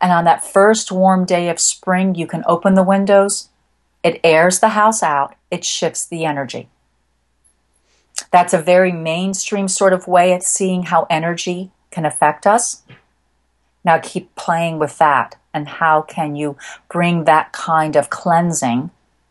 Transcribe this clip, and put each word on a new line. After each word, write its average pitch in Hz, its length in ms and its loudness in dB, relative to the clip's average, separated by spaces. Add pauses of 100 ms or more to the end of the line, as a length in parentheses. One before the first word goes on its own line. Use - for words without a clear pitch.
and 180 120 2
on 170 120 2
that 165 200 2
first 214 460 2
warm 185 340 2
day 175 240 0
of 170 120 -4
spring, 185 540 -2
you 165 120 -6
can 165 200 -8
open 170 280 2
the 190 80 4
windows, 196 680 2 (520)
it - 220 -2
airs 170 360 4
the 220 100 2
house 214 320 0
out, 143 320 -2 (160)
it 175 140 -8
shifts - 420 -6
the 165 180 -8
energy. 143 440 -8 (1600)
That's 175 220 4
a 170 80 2
very 180 300 4
mainstream 185 760 -4
sort 190 240 2
of 185 160 -4
way 180 240 4
at 180 100 -2
seeing 185 420 -2
how 165 260 0
energy 170 600 -4 (200)
can 165 140 -6
affect 151 420 0
us. 220 360 0 (1000)
Now 165 140 4
keep - 360 -12
playing 165 440 -4
with 147 200 -4
that, 139 380 2 (180)
and 147 140 -8
how 156 340 0
can 151 340 -8
you 147 200 -6 (320)
bring 175 360 -2
that 156 280 2
kind 156 440 -2
of 143 140 0
cleansing 165 800 -2 (400)